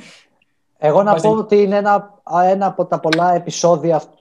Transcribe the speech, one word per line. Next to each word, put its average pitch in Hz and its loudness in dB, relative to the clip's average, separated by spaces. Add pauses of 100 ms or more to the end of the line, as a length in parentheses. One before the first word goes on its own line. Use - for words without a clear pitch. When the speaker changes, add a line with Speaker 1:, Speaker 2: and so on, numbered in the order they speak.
(760)
Speaker 1:
Εγώ 156 2
να 208 0
Speaker 2:
Μπας 156 0
Speaker 1:
πω 214 2
Speaker 2:
και 220 2
Speaker 1:
ότι 208 2
είναι 202 0
ένα, 202 -2 (220)
ένα 196 0
από 180 -4
τα 170 -4
πολλά 170 0
επεισόδια 170 0
αυτού - -8